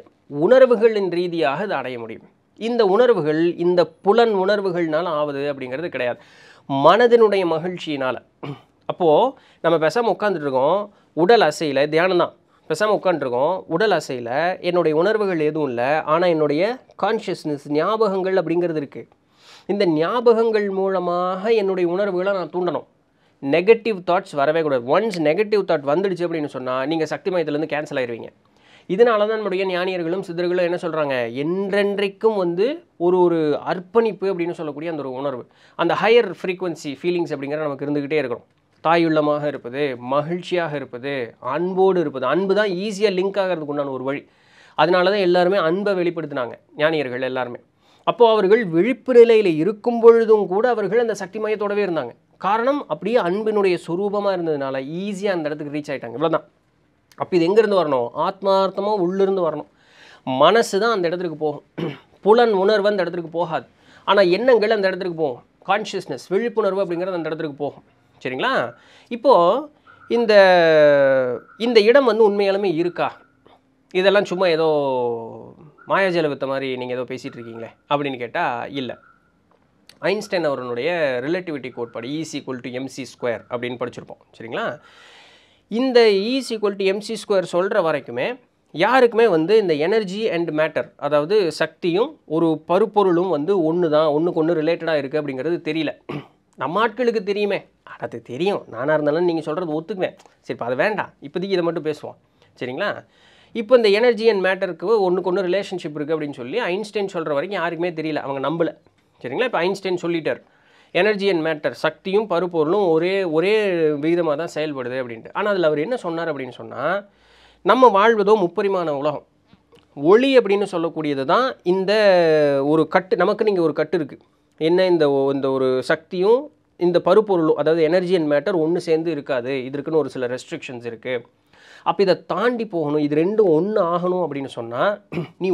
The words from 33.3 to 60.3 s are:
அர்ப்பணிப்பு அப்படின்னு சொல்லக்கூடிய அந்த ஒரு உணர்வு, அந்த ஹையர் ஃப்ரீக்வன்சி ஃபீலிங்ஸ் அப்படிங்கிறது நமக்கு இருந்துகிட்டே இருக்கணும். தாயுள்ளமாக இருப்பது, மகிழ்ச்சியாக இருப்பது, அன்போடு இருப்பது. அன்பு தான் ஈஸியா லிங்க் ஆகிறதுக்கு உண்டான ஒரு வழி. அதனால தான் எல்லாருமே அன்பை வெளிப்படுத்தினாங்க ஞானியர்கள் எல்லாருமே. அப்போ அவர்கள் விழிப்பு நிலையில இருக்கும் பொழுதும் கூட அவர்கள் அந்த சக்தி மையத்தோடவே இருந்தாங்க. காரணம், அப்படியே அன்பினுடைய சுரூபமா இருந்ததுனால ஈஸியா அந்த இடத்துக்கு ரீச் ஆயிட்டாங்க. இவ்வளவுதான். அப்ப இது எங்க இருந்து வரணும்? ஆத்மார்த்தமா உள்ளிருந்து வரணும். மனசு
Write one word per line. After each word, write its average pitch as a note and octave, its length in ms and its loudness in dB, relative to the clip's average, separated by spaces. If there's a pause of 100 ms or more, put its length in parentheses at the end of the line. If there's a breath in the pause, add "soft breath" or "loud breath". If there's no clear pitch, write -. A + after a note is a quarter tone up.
அர்ப்பணிப்பு F#3+ 600 -2
அப்படின்னு E3+ 280 -6
சொல்லக்கூடிய D3+ 340 -8
அந்த D3 120 -6
ஒரு C3 160 -8
உணர்வு, C3 240 -6 (340 soft breath)
அந்த E3+ 240 0
ஹையர் A3 360 4
ஃப்ரீக்வன்சி F3 640 -6
ஃபீலிங்ஸ் E3+ 340 -2
அப்படிங்கிறது C#3+ 320 -6
நமக்கு C#3 200 -6
இருந்துகிட்டே D3 360 -2
இருக்கணும். A#2+ 240 -8 (360)
தாயுள்ளமாக D#3 680 2
இருப்பது, C3 300 -8 (320)
மகிழ்ச்சியாக E3 680 -2
இருப்பது, B2 320 -10 (400)
அன்போடு F#3 520 2
இருப்பது. C3 280 -4
அன்பு F#3+ 260 2
தான் G#3+ 140 0 (140)
ஈஸியா G#3 320 0
லிங்க் F#3+ 240 -2
ஆகிறதுக்கு D#3+ 320 -4
உண்டான C#3+ 240 -4
ஒரு B2+ 100 -8
வழி. C#3 140 -4 (560 soft breath)
அதனால F3+ 360 4
தான் G#3 140 0
எல்லாருமே F3+ 400 2
அன்பை G3 320 0
வெளிப்படுத்தினாங்க D3 560 -4 (240)
ஞானியர்கள் C#3+ 500 0
எல்லாருமே. B2 300 -6 (480 soft breath)
அப்போ E3 240 4
அவர்கள் G#3+ 320 4 (100)
விழிப்பு B3 440 0
நிலையில A3 340 8 (100)
இருக்கும் A3 420 -2
பொழுதும் A3+ 460 8
கூட G3+ 240 0
அவர்கள் G#3+ 300 0
அந்த A3 180 -2
சக்தி F#3+ 220 -10
மையத்தோடவே G#3 420 -2
இருந்தாங்க. D3+ 280 -4 (320)
காரணம், A#3 360 0 (120)
அப்படியே G3+ 240 0 (100)
அன்பினுடைய G3+ 480 0 (100)
சுரூபமா G3+ 500 -2
இருந்ததுனால D3 400 -2 (280)
ஈஸியா G3+ 320 -4
அந்த D#3 140 -4
இடத்துக்கு D3+ 280 -8
ரீச் D3+ 160 -8
ஆயிட்டாங்க. A#2+ 240 -10
இவ்வளவுதான். D#3 280 0 (760)
அப்ப C#3 160 -8
இது E3 100 2
எங்க G#3 140 4
இருந்து G3+ 180 4
வரணும்? C3+ 280 0 (180)
ஆத்மார்த்தமா F#3+ 640 0 (140)
உள்ளிருந்து F#3+ 420 0
வரணும். D3 220 -6 (580 soft breath)
மனசு F3+ 560 4